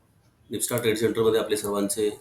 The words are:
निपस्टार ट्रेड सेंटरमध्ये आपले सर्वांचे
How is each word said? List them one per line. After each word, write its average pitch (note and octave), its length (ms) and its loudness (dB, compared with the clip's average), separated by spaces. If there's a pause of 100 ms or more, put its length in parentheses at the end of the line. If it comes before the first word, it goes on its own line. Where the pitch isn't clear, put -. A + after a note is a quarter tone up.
(500)
निपस्टार A#2 300 -4
ट्रेड G#2+ 160 2
सेंटरमध्ये A2 440 2
आपले G#2 160 0
सर्वांचे G2+ 540 0 (100)